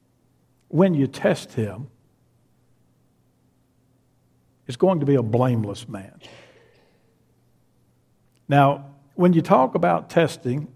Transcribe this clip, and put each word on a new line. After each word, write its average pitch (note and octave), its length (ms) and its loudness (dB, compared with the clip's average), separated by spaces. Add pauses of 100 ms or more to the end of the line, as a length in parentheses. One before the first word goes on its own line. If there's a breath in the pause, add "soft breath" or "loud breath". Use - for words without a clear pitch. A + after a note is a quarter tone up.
(680)
when F#3 240 2
you C#3 140 0
test - 460 -4
him, G#2+ 340 -8 (2750)
is B2+ 100 -14
going F3+ 240 2
to C#3 40 -4
be C#3 100 2
a B2 80 0
blameless A2+ 640 -2
man. F#2+ 280 -16 (2250 soft breath)
Now, C#3+ 380 2 (300)
when F3+ 180 4
you E3 80 2
talk B3+ 340 2
about E3+ 340 -2
testing, D3 680 -2